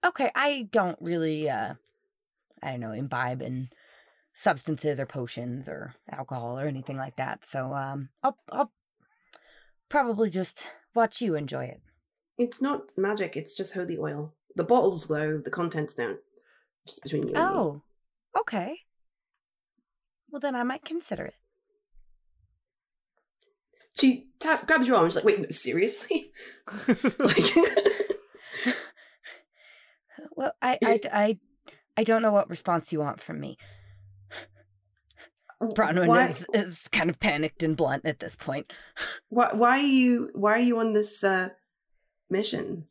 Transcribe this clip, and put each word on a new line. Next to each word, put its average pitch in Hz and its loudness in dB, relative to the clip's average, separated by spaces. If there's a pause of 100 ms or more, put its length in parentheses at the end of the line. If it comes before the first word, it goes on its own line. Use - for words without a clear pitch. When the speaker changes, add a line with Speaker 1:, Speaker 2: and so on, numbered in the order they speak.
Speaker 1:
Okay, 277 2
I 269 0
don't 185 2
really, 160 0
uh, 107 -4 (880)
I 135 -6
don't 123 -6
know, 110 -8
imbibe 127 -4
in 127 -6 (640)
substances 151 -2
or 135 -4
potions 123 -8
or - -12 (160)
alcohol 123 -8
or 139 -4
anything 135 -8
like 135 -10
that. - -6
So, 135 -6
um, 139 -6 (140)
I'll, - -2 (120)
I'll 269 -2 (1160)
probably 226 2
just 180 -6 (260)
watch - 2
you 202 0
enjoy 143 -4
it. - -14 (560)
Speaker 2:
It's 240 -2
not 285 -2 (120)
magic, 196 -2
it's 156 -8
just 185 -8
holy 175 -6
oil. 151 -8 (220)
The 170 0
bottles 190 4
glow, 156 0
the 147 -6
contents 165 -2
don't. 117 -4 (680)
Just - -16
between 147 -4
you - -4
and - 2
me. 302 2
Speaker 1:
Oh, 208 -2 (580)
okay. 240 -6 (1500)
Well, 285 -10
then 269 -2
I 240 -2
might 254 -4
consider - -8
it. - -14 (2750)
Speaker 2:
She 254 4 (120)
tap, 311 0
grabs 254 4
your 254 6
arm, 165 6
she's 170 0
like, - -2
"Wait, 208 6
no, 156 -6
seriously?" - 0 (340)
<laughs> - -14 (460)
Like 254 4
<laughs> - -4 (2750)
Speaker 1:
Well, 269 -2 (100)
I, 254 2
I, 233 4
Speaker 2:
It 214 -2
Speaker 1:
I, 208 2 (600)
I 220 2
don't 226 4
know 214 4
what 202 4
response 170 -2
you 156 -2
want 143 -4
from 156 -10
me. 143 -10 (2000)
Speaker 2:
W-, 220 -2
Speaker 1:
Bronwyn 180 2
Speaker 2:
why 240 6
Speaker 1:
is, - -6
is 180 -2
kind 175 0
of - -6
panicked 156 0
and 160 2
blunt 139 0
at 156 -4
this - -10
point. - -8 (560)
Speaker 2:
Why, 349 4
why 240 6
are 285 2
you, 254 4
why 208 4
are 226 4
you 240 4
on 226 2
this, 208 0
uh, 190 2 (800)
mission? 190 -4